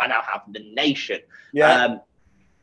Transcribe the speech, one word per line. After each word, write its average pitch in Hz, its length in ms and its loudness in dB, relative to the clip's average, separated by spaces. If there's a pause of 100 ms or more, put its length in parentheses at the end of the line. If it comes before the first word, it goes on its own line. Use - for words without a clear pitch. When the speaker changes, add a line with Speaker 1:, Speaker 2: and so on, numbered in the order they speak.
Speaker 1:
I 120 60 -2
now 120 160 -2
have - 200 -8 (100)
the 107 80 -16 (140)
nation. 135 460 -4 (320)
Speaker 2:
Yeah. 143 320 4
Speaker 1:
Um, 120 160 -2 (640)